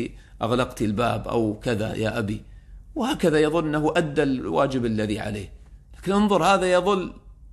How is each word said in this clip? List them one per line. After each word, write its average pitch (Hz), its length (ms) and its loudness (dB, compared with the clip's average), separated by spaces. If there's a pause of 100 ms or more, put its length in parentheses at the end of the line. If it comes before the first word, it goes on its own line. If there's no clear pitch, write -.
(420)
أغلقت 120 400 -2
الباب"، 113 460 0
أو 110 320 0
كذا: 113 360 -2
"يا 110 240 -2
أبي"، 107 220 -4 (540)
وهكذا 190 440 2
يظن 156 280 2
أنه 151 300 0
أدى 151 260 0
الواجب 135 640 0
الذي 107 340 -2
عليه. 104 340 -8 (440)
لكن - 140 -4
انظر، 202 320 4
هذا 185 300 4
يظل 180 400 2 (400)